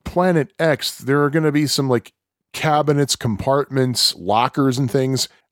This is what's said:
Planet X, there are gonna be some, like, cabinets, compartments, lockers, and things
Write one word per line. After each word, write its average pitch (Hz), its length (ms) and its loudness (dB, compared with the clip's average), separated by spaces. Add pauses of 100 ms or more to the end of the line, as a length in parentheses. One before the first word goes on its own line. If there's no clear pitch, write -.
Planet 175 540 0
X, 160 400 -2
there 139 260 0
are 147 60 2
gonna 156 220 0
be 147 160 0
some, 139 220 -2
like, 120 220 0 (420)
cabinets, 147 600 0
compartments, 131 1000 -2
lockers, 120 640 0
and 131 120 0
things 131 380 -2 (240)